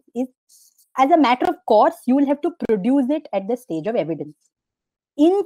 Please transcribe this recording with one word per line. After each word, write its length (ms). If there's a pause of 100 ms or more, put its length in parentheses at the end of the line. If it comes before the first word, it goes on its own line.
(160)
is, 120 (680)
as 140
a 60
matter 300
of 80 (120)
course, 280 (100)
you 100
will 100
have 160
to 100 (160)
produce 420
it 240
at 140
the 100
stage 300
of 80
evidence. 400 (840)
In 280